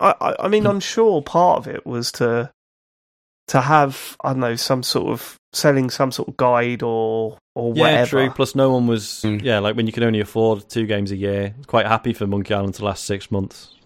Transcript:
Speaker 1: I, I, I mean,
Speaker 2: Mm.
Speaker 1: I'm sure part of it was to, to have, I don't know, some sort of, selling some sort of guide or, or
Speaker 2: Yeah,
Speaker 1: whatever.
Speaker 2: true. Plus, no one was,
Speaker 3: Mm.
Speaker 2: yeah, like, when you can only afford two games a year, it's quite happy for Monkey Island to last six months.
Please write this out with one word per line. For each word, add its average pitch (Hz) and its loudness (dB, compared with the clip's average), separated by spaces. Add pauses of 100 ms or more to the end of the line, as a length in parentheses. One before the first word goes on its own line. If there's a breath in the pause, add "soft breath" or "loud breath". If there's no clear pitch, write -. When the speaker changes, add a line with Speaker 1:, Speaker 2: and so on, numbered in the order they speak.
(100)
Speaker 1:
I, - 2
I, - -2
I - 0
mean, 214 2
Speaker 2:
Mm. 208 2
Speaker 1:
I'm 202 -2
sure 208 2
part 175 2
of - -10
it - -10
was 120 -6
to, 120 -2 (1000)
to 135 2
have, 139 2
I 139 -2
don't 131 -2
know, 117 -2
some 127 -2
sort 107 -2
of, - -10 (160)
selling 135 2
some 135 -2
sort - -6
of 127 -12
guide 120 2
or, 113 -2 (160)
or 120 -4
Speaker 2:
Yeah, 151 2
Speaker 1:
whatever. 151 4 (200)
Speaker 2:
true. 127 0
Plus, 131 -2
no 135 4
one 127 2
was, 113 -2
Speaker 3:
Mm. 104 0
Speaker 2:
yeah, 113 2
like, 104 0
when 117 0
you 110 -2
can 117 -2
only 110 2
afford 110 0
two 113 -2
games 101 -2
a 98 -6
year, 101 -2
it's 139 -20
quite 113 2
happy 113 0
for 107 -4
Monkey 101 -2
Island 98 -2
to 104 -8
last 98 -4
six 98 -6
months. 98 -6 (140)